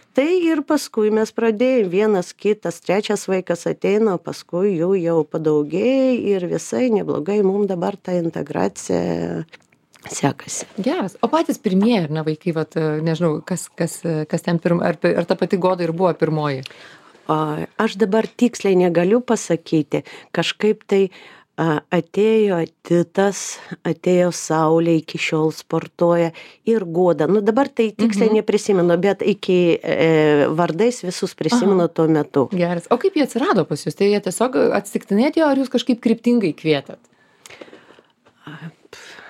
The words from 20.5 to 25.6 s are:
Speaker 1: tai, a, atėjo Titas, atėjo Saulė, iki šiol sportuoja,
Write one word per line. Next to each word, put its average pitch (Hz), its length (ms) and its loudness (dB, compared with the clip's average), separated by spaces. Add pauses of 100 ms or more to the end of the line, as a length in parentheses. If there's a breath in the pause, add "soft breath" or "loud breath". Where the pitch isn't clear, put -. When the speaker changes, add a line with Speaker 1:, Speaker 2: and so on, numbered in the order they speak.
Speaker 1:
tai, 196 220 2 (500 loud breath)
a, 156 300 0
atėjo 202 720 2 (240)
Titas, 180 720 0 (220 loud breath)
atėjo 180 500 0
Saulė, 165 720 2
iki 156 180 -8
šiol 160 340 -2
sportuoja, 170 800 -2 (380 loud breath)